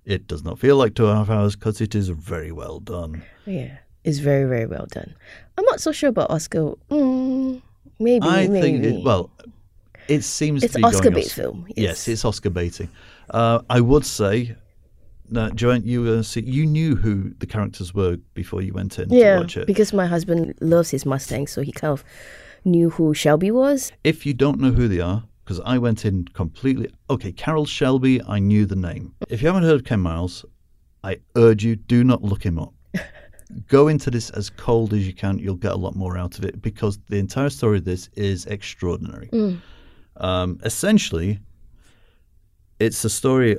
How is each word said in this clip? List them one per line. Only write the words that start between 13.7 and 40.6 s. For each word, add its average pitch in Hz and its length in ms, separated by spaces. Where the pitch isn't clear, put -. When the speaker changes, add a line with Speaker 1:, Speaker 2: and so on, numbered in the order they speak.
Speaker 1:
would 139 240
say, 110 500
now, 113 220
Joanne, 120 340
you, 120 240
uh, 113 140
see, - 180
you 131 240
knew 156 320
who 98 440
the 92 60
characters 101 460
were 92 240
before 95 300
you 95 100
went 95 260
in - 120
to 240 40
Speaker 2:
Yeah, 208 260
Speaker 1:
watch 175 180
it. - 80
Speaker 2:
because 208 260
my 190 140
husband 170 560
loves 165 280
his 135 140
Mustang, 135 420
so - 140
he 139 120
kind 151 200
of 135 100
knew 170 240
who 160 240
Shelby 151 380
was. 262 420
Speaker 1:
If 156 220
you 143 80
don't 139 280
know 131 120
who 120 160
they 90 120
are, 95 240
'cause 87 220
I 127 100
went 117 300
in 95 260
completely, 113 560
okay, 117 220
Carroll 151 340
Shelby, 131 600
I 101 120
knew 104 260
the 95 120
name. 87 360
If 110 140
you 151 60
haven't 180 160
heard 160 100
of 127 100
Ken 107 160
Miles, 85 460
I 95 140
urge 113 280
you, 113 120
do 120 260
not 127 220
look 101 220
him 85 120
up. - 140
Speaker 2:
<laughs> 190 60
Speaker 1:
Go 143 200
into 147 240
this 117 180
as - 180
cold 113 460
as 104 140
you 95 40
can. 98 280
You'll 95 160
get 92 160
a 92 40
lot 90 200
more 92 200
out 90 220
of 95 60
it 98 180
because 104 360
the 101 100
entire 135 320
story 107 280
of 85 60
this 92 300
is 98 320
extraordinary. - 840
Speaker 2:
Mm. 208 260
Speaker 1:
Um, 92 460